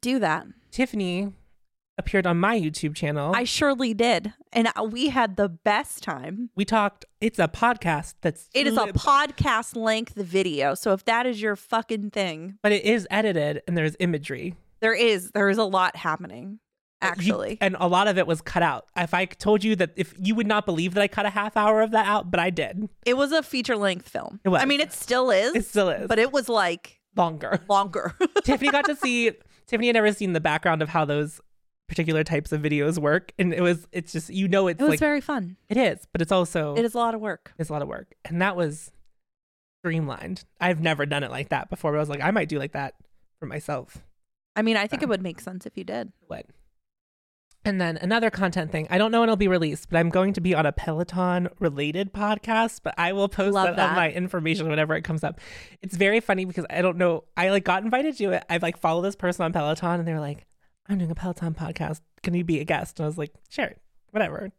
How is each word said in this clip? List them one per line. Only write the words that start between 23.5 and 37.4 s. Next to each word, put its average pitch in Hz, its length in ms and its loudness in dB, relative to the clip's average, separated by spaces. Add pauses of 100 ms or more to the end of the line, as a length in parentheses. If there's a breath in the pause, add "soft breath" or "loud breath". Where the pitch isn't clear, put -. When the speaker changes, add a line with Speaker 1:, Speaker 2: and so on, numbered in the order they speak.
Speaker 1:
length 190 320 -2
film. - 340 -8
Speaker 2:
It 190 60 2
was. 185 120 4
Speaker 1:
I 269 40 4
mean, 285 160 2
it 302 100 -2
still 254 400 0
is. 220 240 4
Speaker 2:
It - 100 0
still 196 240 2
is. 151 200 -4
Speaker 1:
But 220 100 2
it 262 140 2
was, 269 160 0
like, 185 500 0 (160)
Speaker 2:
Longer. 170 540 0
Speaker 1:
longer. 196 460 0 (140)
<laughs> - 140 0
Speaker 2:
Tiffany 269 260 2
got 277 160 2
to 294 120 0
see, 240 340 2 (340 soft breath)
Tiffany 240 220 0
had 240 60 4
never 214 180 6
seen 190 220 -2
the 160 80 0
background 156 400 2
of 151 80 -2
how 160 160 2
those 147 340 -2 (480)
particular 156 360 0
types 160 280 -2
of 151 100 -2
videos 151 360 0
work. 151 420 0
And 180 140 2
it 180 80 -2
was, 175 300 2
it's 175 200 -8
just, 160 180 -8
you 190 180 -2
know, 190 200 4
it's 165 140 -2
Speaker 1:
It - 20 2
was 302 80 4
Speaker 2:
like, - 80 0
Speaker 1:
very 294 220 2
fun. 196 340 -6 (140)
Speaker 2:
it 214 80 0
is, 247 220 2 (120)
but 170 100 -2
it's 165 100 0
also, 165 440 0
Speaker 1:
It 233 80 2
is 226 100 -2
a 240 40 -2
lot 233 180 0
of 214 60 -8
work. 202 360 -8